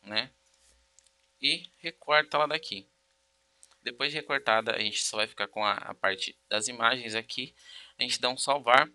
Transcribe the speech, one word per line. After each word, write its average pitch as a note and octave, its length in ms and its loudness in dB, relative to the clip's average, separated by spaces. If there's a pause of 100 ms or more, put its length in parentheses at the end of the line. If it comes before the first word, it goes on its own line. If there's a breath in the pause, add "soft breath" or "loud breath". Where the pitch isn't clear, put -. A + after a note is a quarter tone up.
né? G#2+ 300 -6 (1080)
E E3 280 -2 (100)
recorta D3+ 580 0
ela D3+ 100 4
daqui. D3 400 -6 (960)
Depois C3+ 300 -4
de D#3 40 -4
recortada, A#2 560 0
a - 60 -2
gente G#2+ 240 -4
só - 140 -4
vai G#2+ 100 0
ficar G#2 220 -6
com G#2+ 160 -2
a, G#2 80 4
a G2+ 200 -6
parte F#2+ 400 -4 (140)
das A2 220 -2
imagens A#2 440 0
aqui. A#2 400 -6 (460 loud breath)
A - 40 0
gente B2 180 -4
dá B2 80 2
um C3 80 -6
salvar C#3 580 6